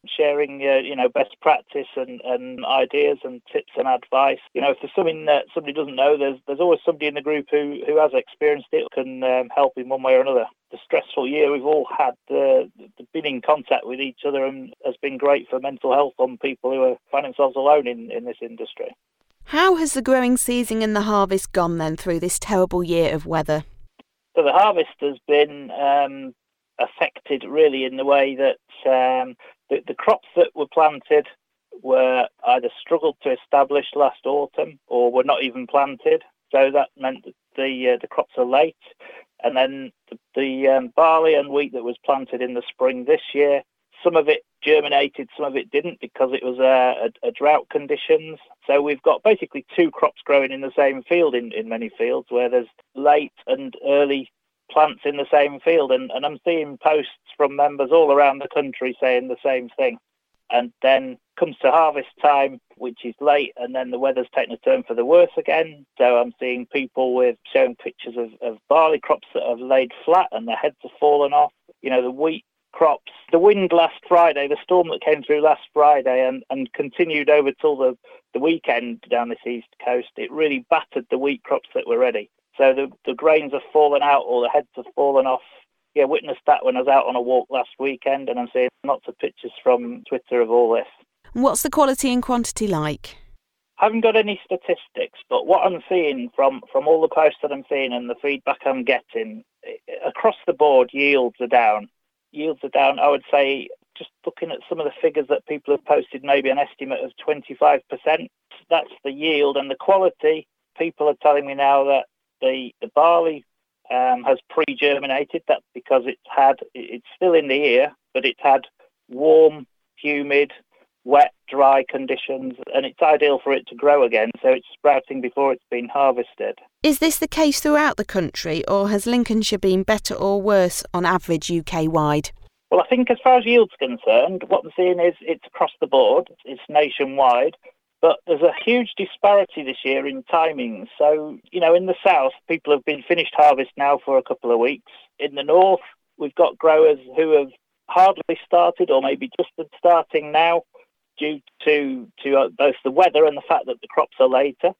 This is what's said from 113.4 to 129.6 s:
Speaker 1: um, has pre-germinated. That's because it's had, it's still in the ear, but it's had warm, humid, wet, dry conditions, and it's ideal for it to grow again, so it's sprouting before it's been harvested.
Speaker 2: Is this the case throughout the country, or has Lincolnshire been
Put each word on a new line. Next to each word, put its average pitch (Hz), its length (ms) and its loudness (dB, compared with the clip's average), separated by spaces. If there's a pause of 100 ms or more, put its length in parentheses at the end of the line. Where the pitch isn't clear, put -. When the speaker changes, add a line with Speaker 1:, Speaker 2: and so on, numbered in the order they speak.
Speaker 1:
um, 127 300 0
has 131 140 2 (120)
pre-germinated. 143 1000 -4
That's - 240 0
because 123 320 0
it's 127 200 -10
had, 127 300 2 (180)
it's 123 400 -16
still 180 200 2
in 156 160 2
the 139 120 0
ear, 135 300 2 (220)
but 131 100 -4
it's 131 180 -4
had 135 200 4 (480)
warm, 156 580 4 (300)
humid, 143 560 -2 (500)
wet, 240 300 4 (160)
dry 135 400 4
conditions, 131 640 -8 (200)
and 135 120 0
it's - 160 -6
ideal 147 420 2
for 139 80 -2
it - 160 -2
to 120 80 -18
grow 143 280 4
again, 113 280 0 (100)
so 131 60 0
it's 131 240 0
sprouting 135 480 -2
before 135 320 -2
it's 127 180 -6
been 120 200 -8
harvested. 123 680 -2 (260)
Speaker 2:
Is 302 160 0
this 311 180 0
the 311 100 -4
case 302 320 0
throughout 294 380 0
the 208 80 -4
country, 165 600 -6
or 202 220 0
has 208 180 -2
Lincolnshire 226 540 -2
been 190 240 0